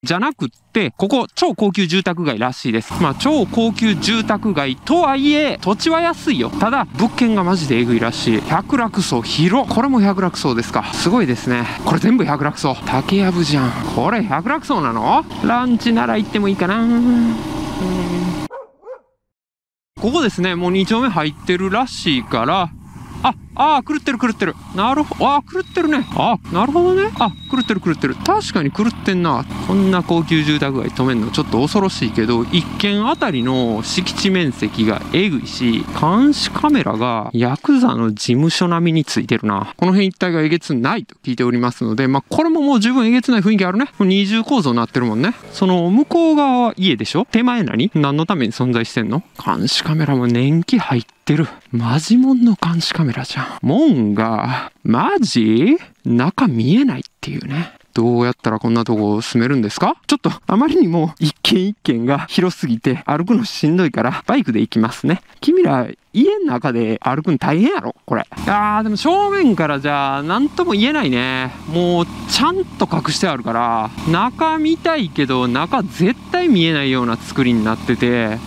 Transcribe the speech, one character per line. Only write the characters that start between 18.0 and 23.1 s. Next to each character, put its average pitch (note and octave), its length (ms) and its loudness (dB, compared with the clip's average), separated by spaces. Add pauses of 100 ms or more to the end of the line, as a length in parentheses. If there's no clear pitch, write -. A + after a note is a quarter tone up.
こ G#3+ 100 0
こ D#4+ 100 0
で A#3 100 2
す - 120 -4
ね。 F#3 140 0
も F3 100 -2
う F3+ 60 2
二 F#3+ 120 2
丁 A3 160 0
目 B3+ 100 0
入 D#3 180 0
っ D#3 40 -6 (140)
て F3+ 100 2
る F#3+ 140 -2
ら A#3 160 0
し D3+ 320 -2
い A2+ 60 -4
か A#2 200 -2
ら。 E3+ 260 0 (540)